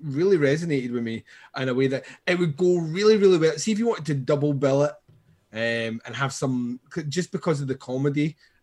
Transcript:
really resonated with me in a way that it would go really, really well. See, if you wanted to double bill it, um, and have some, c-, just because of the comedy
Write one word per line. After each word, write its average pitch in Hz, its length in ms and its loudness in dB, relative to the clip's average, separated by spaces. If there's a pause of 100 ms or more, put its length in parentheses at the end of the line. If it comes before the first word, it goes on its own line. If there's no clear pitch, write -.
really 160 340 2
resonated 143 540 0
with 120 120 -4
me 113 200 -6 (340)
in 131 100 -2
a 127 60 0
way 131 140 2
that 131 180 -4 (220)
it 180 120 2
would 165 160 0
go 180 220 4
really, 190 400 4
really 190 200 6
well. 156 200 2
See, 220 140 -2
if 208 80 -2
you 233 80 0
wanted 170 180 -2
to 151 80 -2
double 143 400 0
bill 139 300 2
it, 147 100 0 (600)
um, 113 520 -4
and 120 100 -12
have 135 180 -4
some, 123 480 -4 (120)
c-, 165 100 -6
just 156 280 -6
because 160 300 -2
of 135 60 -6
the 131 80 -4
comedy 143 600 -2 (280)